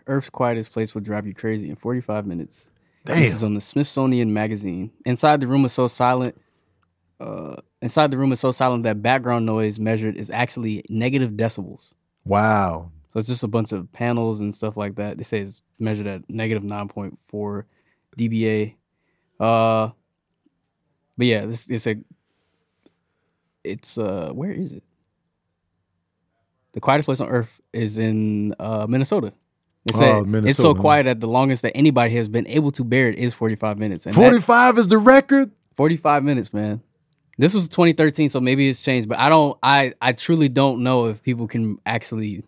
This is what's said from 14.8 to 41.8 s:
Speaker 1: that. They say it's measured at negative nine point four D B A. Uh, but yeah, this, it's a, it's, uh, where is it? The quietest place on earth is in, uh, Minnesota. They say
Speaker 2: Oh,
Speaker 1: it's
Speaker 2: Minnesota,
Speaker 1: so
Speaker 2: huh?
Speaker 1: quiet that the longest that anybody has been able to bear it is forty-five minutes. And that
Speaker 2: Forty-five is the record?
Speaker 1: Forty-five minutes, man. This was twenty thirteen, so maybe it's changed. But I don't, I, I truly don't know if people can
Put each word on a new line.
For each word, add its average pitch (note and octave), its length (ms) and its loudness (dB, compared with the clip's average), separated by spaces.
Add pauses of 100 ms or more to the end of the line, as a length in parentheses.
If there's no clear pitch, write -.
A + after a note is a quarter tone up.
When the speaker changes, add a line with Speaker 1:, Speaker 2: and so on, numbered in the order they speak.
Speaker 1:
that. G#2 220 -10
They A#2+ 80 -14
say A2+ 160 -6
it's G2 200 -14 (180)
measured G#2+ 280 -4
at G2 240 -12
negative A2 320 -6
nine G2+ 240 -10
point G2+ 400 -12
four G#2 400 -10 (500)
D A#2 120 -2
B A2+ 200 -2
A. G#2+ 280 -2 (640)
Uh, A2+ 480 2 (1300)
but B2 80 2
yeah, A2 200 2
this, A2+ 220 -10
it's A#2 180 -6
a, A2 100 -2 (1700)
it's, - 340 -10
uh, F#2+ 340 -6
where D#3+ 200 -8
is - 200 -8
it? - 100 -18 (1900)
The - 80 -10
quietest C#3+ 260 2
place C3 140 -2
on B2 80 -4
earth A#2+ 320 -2 (120)
is A2 260 -4
in, G#2+ 600 0
uh, G#2+ 300 -4
Minnesota. C3 440 0 (520)
They A2 140 -2
say B2+ 140 8
Speaker 2:
Oh, G#2+ 80 4
Speaker 1:
it's G2+ 60 -2
Speaker 2:
Minnesota, A2 360 2
Speaker 1:
so D#3 120 8
Speaker 2:
huh? F#2+ 60 0
Speaker 1:
quiet D3 240 6
that B2+ 160 0
the A2+ 60 -4
longest B2+ 360 2
that - 140 -2
anybody B2 380 4
has A#2 140 0
been A2 180 -2
able C#3+ 260 0
to C3 120 -6
bear B2 240 2
it F#2 100 -4
is A#2 160 -2
forty-five A2 440 -4
minutes. G#2 280 -6
And G2+ 80 -4
that - 60 8
Speaker 2:
Forty-five A#3+ 580 6
is G#3+ 100 4
the G#3+ 100 6
record? C4+ 520 6 (240)
Speaker 1:
Forty-five D3 480 2
minutes, C3+ 320 -2
man. G#2 260 -4 (560)
This D#3 160 4
was F#3 160 0
twenty E3+ 240 4
thirteen, D#3 360 2
so C#3 120 -2
maybe C3+ 280 2
it's B2+ 120 -4
changed. B2 280 -2
But A2+ 100 -4
I B2+ 100 4
don't, D3+ 340 4
I, C3+ 380 4
I B2+ 120 2
truly D#3 360 2
don't C3 340 2
know B2 240 2
if G#2+ 160 -6
people A#2 240 -4
can A2 380 -4